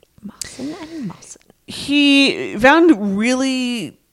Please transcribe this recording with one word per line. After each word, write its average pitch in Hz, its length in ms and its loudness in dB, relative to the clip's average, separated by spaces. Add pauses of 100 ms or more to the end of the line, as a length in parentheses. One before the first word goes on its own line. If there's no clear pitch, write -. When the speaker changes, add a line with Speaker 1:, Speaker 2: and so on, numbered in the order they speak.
(220)
Speaker 1:
Mawson 262 600 -14
and 311 260 -12
Mawson. - 340 -18 (240)
Speaker 2:
He 277 920 0
found 247 600 4
really, 247 800 -2 (140)